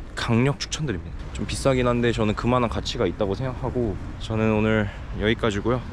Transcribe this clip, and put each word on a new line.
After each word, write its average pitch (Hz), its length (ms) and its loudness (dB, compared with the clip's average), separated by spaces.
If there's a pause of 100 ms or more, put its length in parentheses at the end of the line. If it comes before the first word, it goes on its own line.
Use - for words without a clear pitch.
(160)
강력 120 440 2
추천드립니다. 92 560 -6 (160)
좀 107 160 -6
비싸긴 127 400 2
한데 120 240 4
저는 107 240 2
그만한 120 340 2
가치가 101 380 -2
있다고 95 260 -2
생각하고, 123 640 -2 (240)
저는 110 340 2
오늘 107 340 2 (320)
여기까지고요. 110 640 0 (120)